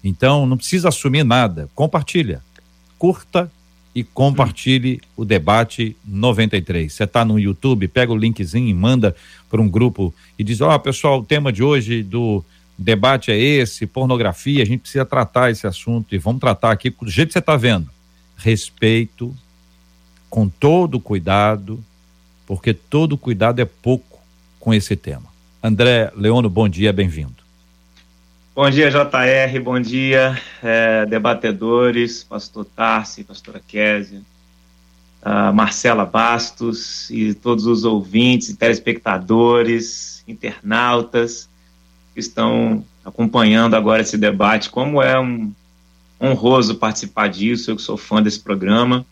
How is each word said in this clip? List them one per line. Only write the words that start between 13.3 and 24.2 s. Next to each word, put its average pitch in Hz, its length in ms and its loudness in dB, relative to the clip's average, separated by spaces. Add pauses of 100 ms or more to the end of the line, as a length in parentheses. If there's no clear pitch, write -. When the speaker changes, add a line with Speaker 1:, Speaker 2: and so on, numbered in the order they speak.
Speaker 1:
é 104 60 2
esse, 127 480 0
pornografia, 127 760 -2
a 107 40 2
gente 120 140 -2
precisa 135 240 -4
tratar 123 460 0
esse 110 160 -6
assunto 107 480 -6
e 95 40 -2
vamos 113 220 -2
tratar 113 320 0
aqui 120 180 0
do - 200 -10
jeito 143 180 2
que - 40 -10
você 180 80 0
tá 156 160 0
vendo." 110 320 0 (480)
Respeito, 113 1000 0 (960)
com 110 180 0
todo 143 540 2
cuidado, 104 840 -2 (640)
porque 101 280 -2
todo 147 420 0
cuidado 120 440 0
é 120 40 2
pouco - 540 -4 (420)